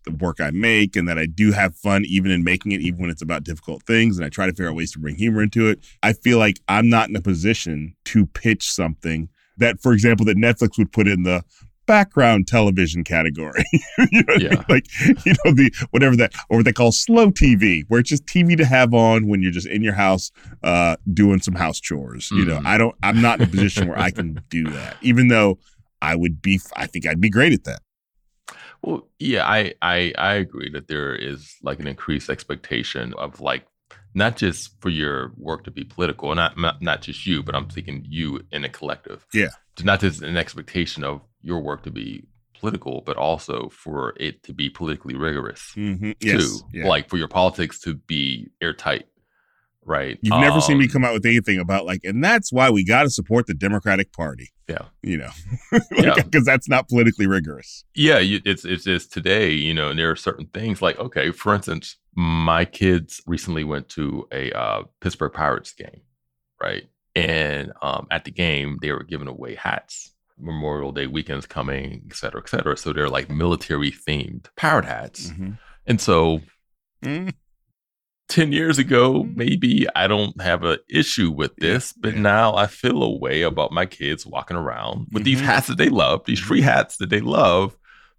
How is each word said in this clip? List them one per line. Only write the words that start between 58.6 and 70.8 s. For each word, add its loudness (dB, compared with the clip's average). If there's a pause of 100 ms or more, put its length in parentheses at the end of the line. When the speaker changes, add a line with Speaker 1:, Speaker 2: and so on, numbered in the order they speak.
Speaker 2:
it's -6
just -4
today, 0
you -2
know, -2
and -6
there 0
are -2
certain -8
things -6
like, 0
okay, -4
for -2
instance, -8 (200)
my 2
kids 0
recently -6
went -8
to -8
a, -8
uh, -6 (160)
Pittsburgh -6
Pirates -4
game, -20 (600)
right? -6 (320)
And, -2 (100)
um, -6
at -6
the -16
game, -4
they -4
were -6
giving -12
away -14
hats. -10 (280)
Memorial -8